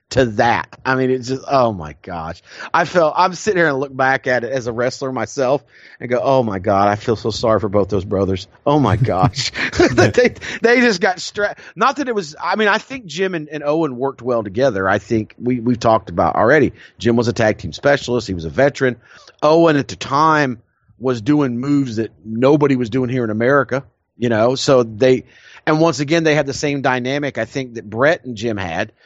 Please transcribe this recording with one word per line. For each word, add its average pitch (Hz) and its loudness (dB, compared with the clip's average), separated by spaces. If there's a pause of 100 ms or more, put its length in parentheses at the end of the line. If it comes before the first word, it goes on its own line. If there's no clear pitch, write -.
(100)
to 131 2
that. 113 -2
I 131 -2
mean, 131 0
it's 127 -4
just, 131 -6
oh 127 2
my 78 -12
gosh. 82 -10 (320)
I 170 4
felt, 160 2
I'm 185 2
sitting 190 -4
here 170 2
and 135 -2
look 139 -8
back 135 0
at 123 0
it 120 -6
as 127 -4
a 123 -2
wrestler 127 -4
myself 127 -2 (340)
and 120 -10
go, 120 0
"Oh 131 4
my 101 -4
God, 101 2
I 104 2
feel 110 -2
so 117 -4
sorry 110 0
for 101 -4
both 98 2
those 101 -2
brothers. 95 -2 (200)
Oh 147 4
my 117 4
gosh." 92 0
<laughs> - -6 (320)
They, - 4 (280)
they 240 4
just 226 2
got 185 0
stra-, 202 -6 (180)
not 254 0
that 285 -4
it 240 -2
was, 156 -6
I 175 -2
mean, 214 2
I 208 4
think 254 -14
Jim 180 -4
and, 151 -8
and 147 -10
Owen 147 0
worked 131 -4
well 120 -2
together. 101 0
I 101 2
think 107 -4
we, 123 -2
we've 117 0
talked 110 2
about 87 0
already. 120 4 (260)
Jim 117 0
was 117 0
a 120 0
tag 110 0
team - -12
specialist. 127 0
He 95 -6
was 82 -8
a 82 -8
veteran. 127 0 (460)
Owen 160 4
at 131 -2
the 95 -12
time 143 0 (360)
was 123 -4
doing 139 0
moves 135 -2
that 110 -4 (120)
nobody 135 2
was 123 -2
doing 127 -2
here 127 -2
in 110 -4
America, 127 0 (320)
you 120 -2
know? 127 2
So 131 4
they, 113 2 (420)
and 156 2
once 160 2
again, 160 0
they 151 4
had 147 2
the 135 -6
same 143 -4
dynamic, 131 -2
I 110 -2
think, 127 -8
that 107 -14
Bret 131 0
and 123 -10
Jim 110 -4
had. 95 -6 (140)